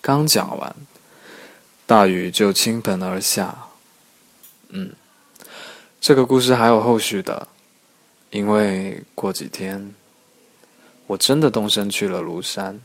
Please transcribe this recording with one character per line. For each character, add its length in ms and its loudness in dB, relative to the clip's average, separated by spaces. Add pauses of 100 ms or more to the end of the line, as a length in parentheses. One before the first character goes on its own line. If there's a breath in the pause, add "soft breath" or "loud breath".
刚 240 2
讲 320 -2
完， 200 -10 (1080 loud breath)
大 200 8
雨 240 0
就 220 2
倾 280 0
盆 220 -2
而 180 -4
下。 360 -4 (1120)
嗯， 240 -10 (1080 loud breath)
这 140 6
个 100 6
故 160 4
事 140 4
还 120 4
有 140 6
后 160 2
续 240 -4
的， 280 -8 (800)
因 160 -4
为 560 0 (140)
过 160 -4
几 160 -10
天， 440 -10 (1160 soft breath)
我 80 -4
真 240 2
的 100 4
动 180 -2
身 220 -2
去 160 -4
了 160 -4
庐 180 -8
山。 440 -10